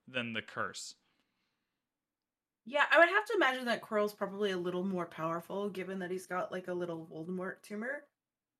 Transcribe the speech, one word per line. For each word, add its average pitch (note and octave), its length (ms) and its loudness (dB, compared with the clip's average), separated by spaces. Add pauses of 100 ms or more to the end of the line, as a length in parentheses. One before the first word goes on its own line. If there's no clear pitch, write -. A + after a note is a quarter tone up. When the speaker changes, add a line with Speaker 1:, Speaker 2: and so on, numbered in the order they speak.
Speaker 1:
than A#2+ 240 -4
the A2 100 -4
curse? - 540 -8 (1700)
Speaker 2:
Yeah, C#4 280 2
I C#4+ 80 10
would E4+ 100 10
have G#4 160 2
to A#4 100 -4
imagine C4 300 4
that A#3 160 0
Quirrell's G#3 320 2
probably G3 380 -2
a F#3 60 0
little F3+ 260 -2
more F3+ 240 0
powerful, E3+ 640 -4
given F#3 300 -6
that F3+ 120 -4
he's F#3 160 -6
got, F3+ 240 -4
like, F#3 160 -6
a F3+ 60 -4
little E3+ 380 -4
Voldemort F3+ 520 -6
tumor. B3 400 -8 (560)